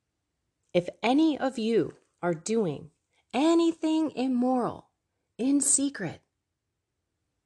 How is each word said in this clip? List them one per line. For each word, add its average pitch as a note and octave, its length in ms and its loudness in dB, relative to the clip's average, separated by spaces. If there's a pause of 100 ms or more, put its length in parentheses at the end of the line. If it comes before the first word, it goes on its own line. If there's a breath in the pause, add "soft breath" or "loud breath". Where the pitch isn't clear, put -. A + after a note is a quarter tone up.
(720)
If F3 160 0 (140)
any C#4 360 2
of C4 200 -4
you A3 360 0 (280)
are F3 120 0
doing F#3 560 -4 (420)
anything D#4+ 840 2
immoral B3 720 -2 (500)
in C4+ 220 2
secret, C4+ 600 -2 (1300)